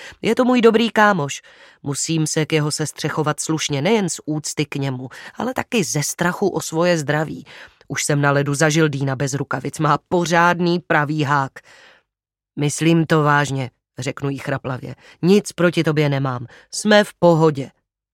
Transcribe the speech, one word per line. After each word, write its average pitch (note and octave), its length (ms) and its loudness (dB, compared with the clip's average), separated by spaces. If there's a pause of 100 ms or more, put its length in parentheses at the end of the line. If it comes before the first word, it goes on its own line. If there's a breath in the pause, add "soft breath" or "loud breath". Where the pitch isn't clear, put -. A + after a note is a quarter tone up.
(220 loud breath)
Je A3 140 0
to B3+ 100 2
můj B3 160 2
dobrý A3+ 280 4
kámoš. G3 520 2 (420 loud breath)
Musím D#3 440 -2
se D#3 180 0
k - 80 -6
jeho D3+ 180 0
sestře - 360 -6
chovat D3+ 320 -2
slušně, D3+ 420 -2
nejen G3 280 2
z - 160 -8
úcty D3+ 400 -4
k - 100 -12
němu, C3 340 -4 (260 loud breath)
ale B3 180 -4
taky - 300 0
ze C#3+ 200 -2
strachu F3 460 -2
o D#3 120 -6
svoje E3+ 360 0
zdraví. D3+ 480 -4 (440 loud breath)
Už - 140 -6
jsem C#3+ 180 0
na C#3+ 100 4
ledu C#3+ 240 0
zažil D#3 340 2
Deana C#3 260 -4
bez C3 180 -4
rukavic. C#3 460 -6
Má D3 180 2 (120)
pořádný F3 720 2
pravý D3+ 440 0
hák. C#3 280 0 (1080 soft breath)
Myslím D#3+ 460 2
to D#3 180 2
vážně, C#3 480 0 (280)
řeknu C#3 300 -6
jí C#3 80 -6
chraplavě. C3 580 -6 (260 loud breath)
Nic G3 300 2
proti E3+ 320 0
tobě D3+ 260 2
nemám. C3 380 -4 (240 loud breath)
Jsme G#3+ 320 4
v - 100 -6
pohodě. D#3+ 580 4 (420)